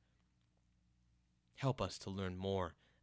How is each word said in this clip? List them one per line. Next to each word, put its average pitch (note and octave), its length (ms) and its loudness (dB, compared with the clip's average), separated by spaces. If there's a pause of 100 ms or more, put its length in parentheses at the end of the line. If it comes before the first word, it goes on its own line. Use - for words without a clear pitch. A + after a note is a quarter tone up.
(1600)
Help C3 260 0
us F#2 160 -2
to - 120 -8
learn F#2 260 -2
more F#2 400 2 (280)